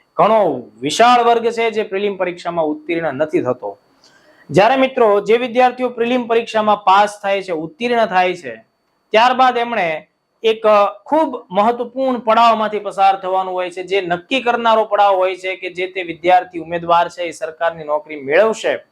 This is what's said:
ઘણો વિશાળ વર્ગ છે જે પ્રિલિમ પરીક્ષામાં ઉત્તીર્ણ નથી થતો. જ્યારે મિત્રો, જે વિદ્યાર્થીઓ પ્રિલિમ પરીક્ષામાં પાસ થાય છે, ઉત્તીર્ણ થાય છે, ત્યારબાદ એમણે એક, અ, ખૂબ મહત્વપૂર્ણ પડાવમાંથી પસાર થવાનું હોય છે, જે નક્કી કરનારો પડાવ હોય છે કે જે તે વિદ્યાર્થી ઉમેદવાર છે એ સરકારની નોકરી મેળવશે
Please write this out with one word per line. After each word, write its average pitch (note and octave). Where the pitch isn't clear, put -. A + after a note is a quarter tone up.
ઘણો F3+
વિશાળ A#3
વર્ગ A#3
છે A3+
જે G#3+
પ્રિલિમ G3+
પરીક્ષામાં F3
ઉત્તીર્ણ D#3
નથી D3+
થતો. B2
જ્યારે G3+
મિત્રો, B3
જે G3
વિદ્યાર્થીઓ B3
પ્રિલિમ A#3+
પરીક્ષામાં A3
પાસ G3+
થાય G3
છે, F#3
ઉત્તીર્ણ A3
થાય F#3
છે, A#2+
ત્યારબાદ B3
એમણે G#3
એક, A3
અ, G#3
ખૂબ D4
મહત્વપૂર્ણ A#3+
પડાવમાંથી A3
પસાર G3
થવાનું F#3
હોય F#3
છે, F#3
જે F#3
નક્કી F3
કરનારો A#3
પડાવ G3+
હોય F#3
છે F#3
કે F#3
જે F3
તે F#3
વિદ્યાર્થી F3
ઉમેદવાર E3+
છે F3
એ E3+
સરકારની D#3+
નોકરી D3+
મેળવશે E3+